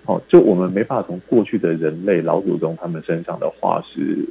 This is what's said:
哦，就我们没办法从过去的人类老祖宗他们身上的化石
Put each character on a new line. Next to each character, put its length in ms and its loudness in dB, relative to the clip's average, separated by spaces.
哦， 220 -2
就 120 8
我 160 4
们 160 0
没 120 0
办 160 -2
法 80 -4
从 200 -8
过 160 4
去 160 -2
的 140 0
人 320 -2
类 140 2
老 220 0
祖 160 -2
宗 240 -4
他 60 -8
们 180 -8
身 180 -4
上 160 -8
的 100 -4
化 360 -2
石 320 -4